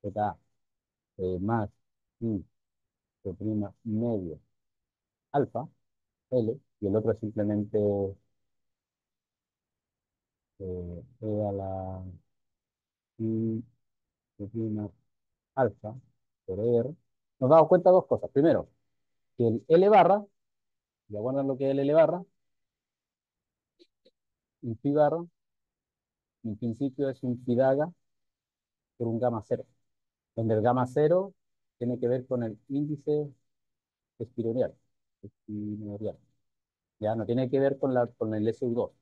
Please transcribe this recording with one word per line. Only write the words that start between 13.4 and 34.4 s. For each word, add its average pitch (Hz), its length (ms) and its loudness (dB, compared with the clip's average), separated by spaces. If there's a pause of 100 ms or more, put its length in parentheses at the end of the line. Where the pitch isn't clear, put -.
G 98 140 -12
prima 107 380 -6 (640)
alfa 117 380 -2 (520)
por 95 140 -6
E 117 180 2
R. 131 180 -2 (440)
Nos 127 100 2
damos 156 180 8
cuenta 185 220 6
de 185 60 8
dos 180 120 4
cosas. - 240 -2
Primero, 143 380 2 (680)
que 120 100 2
el 113 200 -2
L 185 220 6
barra, 202 360 6 (840)
¿ya 104 100 -8
guardan 135 280 -2
lo 131 100 -2
que 135 80 -4
es 135 60 0
el 139 80 0
L 139 140 2
barra? 165 300 4 (2500)
Un 113 140 -8
phi 143 140 -2
barra, 151 320 2 (1200)
en 107 140 -6
principio 131 520 -4
es 131 140 -10
un 123 200 -2
phi 120 120 0
daga 135 360 2 (1040)
por 120 100 -4
un 113 120 -2
gamma 117 260 -2
cero, - 200 -4 (720)
donde 113 200 0
el 107 60 2
gamma 123 260 2
cero 156 460 2 (440)
tiene 120 220 -4
que 123 80 -2
ver 123 200 -2
con 123 160 -4
el 113 160 -8 (100)
índice 147 580 -4 (920)
espironial, 113 560 -4 (480)